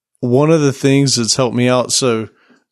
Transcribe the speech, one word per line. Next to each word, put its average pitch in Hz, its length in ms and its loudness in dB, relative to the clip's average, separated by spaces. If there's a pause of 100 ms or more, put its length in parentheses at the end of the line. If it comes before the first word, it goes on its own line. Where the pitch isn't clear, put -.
(200)
one 135 300 2
of 165 100 2
the 139 120 2
things 139 440 0
that's 113 200 -2
helped 120 200 -2
me 123 120 0
out. 123 240 -2
So 113 360 -2 (440)